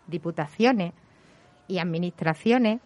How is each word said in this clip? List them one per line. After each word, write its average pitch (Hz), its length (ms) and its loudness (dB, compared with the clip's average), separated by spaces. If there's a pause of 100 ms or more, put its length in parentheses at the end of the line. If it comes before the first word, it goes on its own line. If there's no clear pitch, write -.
diputaciones 170 840 -2 (760)
y 185 100 -4
administraciones, 180 1080 0